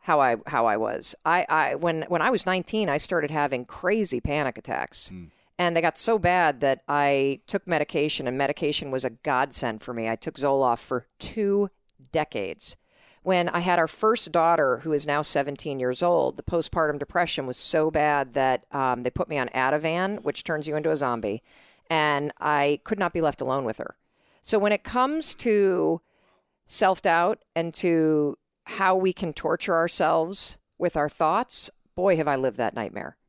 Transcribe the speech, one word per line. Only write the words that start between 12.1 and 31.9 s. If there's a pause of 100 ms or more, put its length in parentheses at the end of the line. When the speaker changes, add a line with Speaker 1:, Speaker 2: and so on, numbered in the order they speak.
Speaker 1:
decades. (460)
When
I
had
our
first
daughter,
who
is
now
seventeen
years
old,
the
postpartum
depression
was
so
bad
that,
um,
they
put
me
on
Ativan,
which
turns
you
into
a
zombie, (480)
and
I
could
not
be
left
alone
with
her. (460)
So
when
it
comes
to (640)
self-doubt (120)
and
to (280)
how
we
can
torture
ourselves (200)
with
our
thoughts, (260)